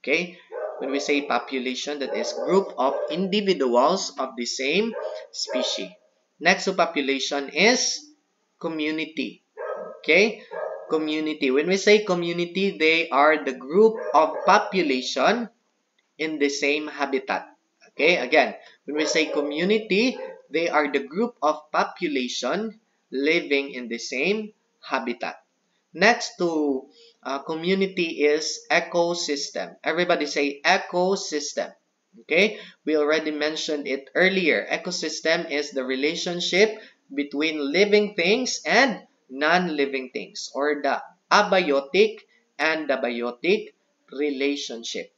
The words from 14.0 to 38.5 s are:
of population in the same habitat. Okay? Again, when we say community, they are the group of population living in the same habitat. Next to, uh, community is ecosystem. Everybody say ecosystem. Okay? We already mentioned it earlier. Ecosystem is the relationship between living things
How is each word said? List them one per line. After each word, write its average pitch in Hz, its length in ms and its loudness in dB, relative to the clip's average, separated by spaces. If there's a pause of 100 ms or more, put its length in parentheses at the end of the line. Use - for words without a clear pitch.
of 147 320 4
population 180 1000 2 (680)
in 156 220 -4
the 143 100 4
same 147 400 0
habitat. 135 600 -4 (440)
Okay? 165 240 4
Again, 139 380 2 (300)
when 143 120 -6
we 151 100 0
say 156 200 0
community, 190 920 0 (340)
they 160 180 0
are 147 240 2
the 139 80 0
group 160 420 -4
of 151 300 -2
population 160 1040 -4 (320)
living 143 640 0
in 123 160 -10
the 113 100 -6
same 196 540 -4 (280)
habitat. 120 640 -6 (520)
Next 220 440 2
to, 151 480 0 (360)
uh, 135 160 -4
community 170 880 0
is 151 440 0
ecosystem. 170 1120 -2
Everybody 160 440 0
say 143 340 -2
ecosystem. 180 1120 0 (500)
Okay? 185 360 2 (260)
We 151 140 2
already 156 320 2
mentioned 151 580 -4
it 135 260 -6
earlier. 165 540 2
Ecosystem 165 840 -2
is 143 200 -2
the 131 140 -4
relationship 175 920 0 (340)
between 143 600 -2
living 202 420 4
things 220 520 0